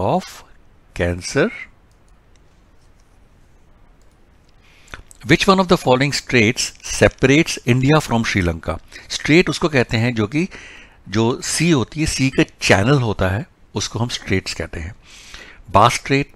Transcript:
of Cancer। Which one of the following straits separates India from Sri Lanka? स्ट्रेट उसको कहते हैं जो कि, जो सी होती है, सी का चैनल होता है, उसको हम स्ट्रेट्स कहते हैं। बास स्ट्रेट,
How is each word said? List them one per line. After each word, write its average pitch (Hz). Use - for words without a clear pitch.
of 175
Cancer। 90
Which 160
one 190
of 185
the 180
following 135
straits -
separates 135
India 131
from 117
Sri 101
Lanka? 82
स्ट्रेट 165
उसको 160
कहते 127
हैं 120
जो 107
कि, 156
जो 113
सी -
होती 143
है, 156
सी 135
का 156
चैनल 117
होता 98
है, 101
उसको -
हम 120
स्ट्रेट्स -
कहते 87
हैं। 82
बास 104
स्ट्रेट, -